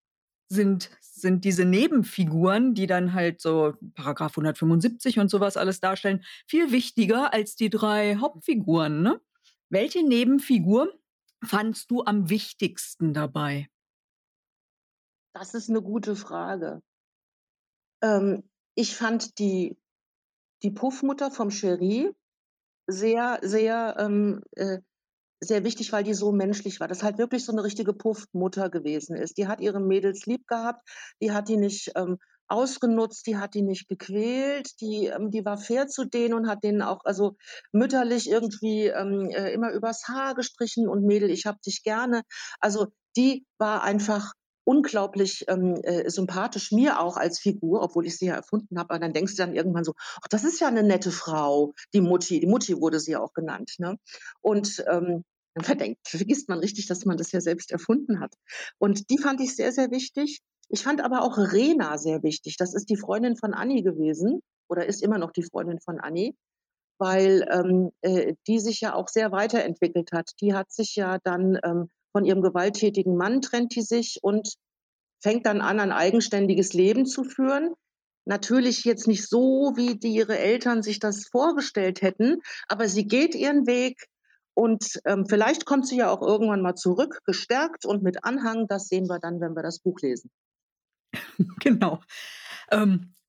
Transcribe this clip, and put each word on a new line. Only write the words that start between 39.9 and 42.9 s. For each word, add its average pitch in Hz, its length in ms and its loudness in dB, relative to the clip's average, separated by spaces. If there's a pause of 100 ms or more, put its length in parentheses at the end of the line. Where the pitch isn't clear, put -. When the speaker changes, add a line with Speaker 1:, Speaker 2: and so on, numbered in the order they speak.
Speaker 2:
Haar 269 260 -4
gestrichen 233 540 -2
und: 202 160 0
"Mädel, 208 260 4
ich 190 160 -4
hab 208 160 -6
dich - 220 -8
gerne." 233 380 0 (360)
Also, 208 300 0 (280)